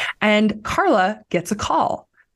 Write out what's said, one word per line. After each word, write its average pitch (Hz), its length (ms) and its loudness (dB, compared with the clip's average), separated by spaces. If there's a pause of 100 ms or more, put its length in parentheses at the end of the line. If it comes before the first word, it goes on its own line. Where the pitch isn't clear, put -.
(200)
And 214 460 2
Carla 220 640 0
gets 175 220 -2
a 208 40 -4
call - 540 -2 (260)